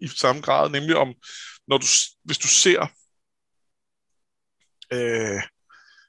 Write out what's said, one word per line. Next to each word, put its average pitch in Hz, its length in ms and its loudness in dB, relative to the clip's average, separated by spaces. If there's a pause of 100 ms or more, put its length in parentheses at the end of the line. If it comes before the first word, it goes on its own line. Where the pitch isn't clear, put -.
i 156 80 -10
samme 135 340 0
grad, 147 280 2
nemlig 151 260 -2
om, 135 180 0 (540)
når 135 100 2
du 131 80 -2
s-, - 380 0
hvis 156 140 -6
du 139 100 -4
ser, - 380 4 (2000)
øh, 113 500 -2 (680)